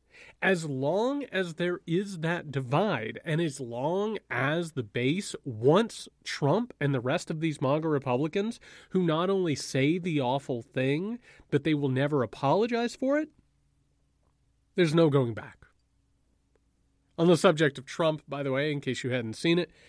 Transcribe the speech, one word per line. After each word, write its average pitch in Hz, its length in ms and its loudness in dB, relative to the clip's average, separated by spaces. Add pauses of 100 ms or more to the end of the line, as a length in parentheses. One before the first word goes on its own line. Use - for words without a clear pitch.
(420)
As 175 240 0
long 185 600 -2
as 175 300 -4
there 175 320 -2
is 190 320 -4
that 156 320 -4
divide, 135 720 -2
and 160 160 0
as 151 180 -4
long 156 580 -4 (120)
as 151 440 -2
the 127 100 -4
base 135 600 -2
wants 143 640 2 (160)
Trump 185 580 0
and 139 120 2
the 131 60 0
rest 139 320 -2
of 156 80 -6
these 156 220 -4
maga 151 260 0
Republicans, 151 720 -2 (320)
who 185 120 2
not 165 260 2
only 180 260 0
say 143 420 0
the 170 240 -2
awful 127 400 -2
thing, 151 580 -2 (300)
but 139 140 0
they 156 100 0
will 143 160 0
never 135 340 2
apologize 226 720 0
for 269 220 0
it, 311 120 -4 (1500)
there's 165 200 2
no 165 140 6
going 131 240 2
back. - 320 -14 (1500)
On 170 100 4
the 170 100 8
subject 156 400 4
of 127 80 -12
Trump, 156 420 -2
by 143 160 -6
the 139 80 -2
way, 143 200 0
in 143 100 -4
case 123 220 -4
you 123 80 -4
hadn't 117 240 -4
seen 170 240 2
it, 170 120 -2 (180)